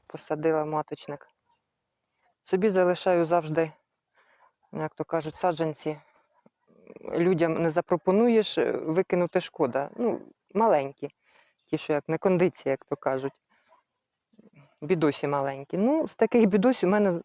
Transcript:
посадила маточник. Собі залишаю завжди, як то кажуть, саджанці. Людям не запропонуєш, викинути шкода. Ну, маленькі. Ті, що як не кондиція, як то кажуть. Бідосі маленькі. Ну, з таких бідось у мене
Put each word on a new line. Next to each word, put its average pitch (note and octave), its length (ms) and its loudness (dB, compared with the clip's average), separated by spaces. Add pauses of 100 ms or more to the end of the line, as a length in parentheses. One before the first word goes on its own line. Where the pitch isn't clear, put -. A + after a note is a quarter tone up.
посадила D#3 580 -2
маточник. D3+ 640 -8 (1120)
Собі F#3+ 280 0
залишаю F3+ 540 2
завжди, D#3+ 480 -2 (1000)
як D#3 220 -8
то D#3 100 -8
кажуть, D#3 320 -6
саджанці. D#3 640 -4 (1120)
Людям E3+ 500 0
не E3 80 0
запропонуєш, G3 880 2 (240)
викинути F3 580 0
шкода. C#3+ 560 -4
Ну, A#3 240 -2 (340)
маленькі. D3 560 0 (560)
Ті, D#3 120 -4
що - 140 -4
як C#3+ 160 -2
не D#3+ 100 -2
кондиція, F3+ 520 0
як C3+ 140 -4
то C#3 120 -6
кажуть. C3+ 460 -6 (1400)
Бідосі D3+ 420 0
маленькі. C#3 520 -4
Ну, C4+ 300 0
з - 60 -16
таких A3 320 4
бідось G#3 380 2
у - 20 2
мене F#3+ 380 2